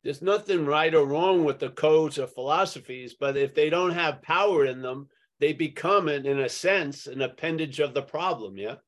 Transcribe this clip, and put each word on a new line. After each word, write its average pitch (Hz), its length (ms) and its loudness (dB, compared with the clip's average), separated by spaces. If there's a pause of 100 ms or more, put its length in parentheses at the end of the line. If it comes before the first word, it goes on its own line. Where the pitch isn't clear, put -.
there's 135 180 -6
nothing 190 440 0
right 156 280 2
or 151 120 6
wrong 170 380 2
with 139 160 0
the 135 100 -4
codes 151 500 2
or 131 80 -4
philosophies, 131 920 -4
but 139 160 -2
if 139 180 0
they 156 160 4
don't 175 220 2
have 165 300 -2
power 175 440 2
in 127 160 -4
them, 131 260 -8 (320)
they 151 140 2
become, 165 560 0
in, 143 160 -4
in 139 140 0
a 131 100 0
sense, 170 580 -2
an 131 140 -8
appendage 156 580 -4
of 143 140 0
the 135 80 -2
problem, 135 560 -6
yeah? 107 180 -8 (120)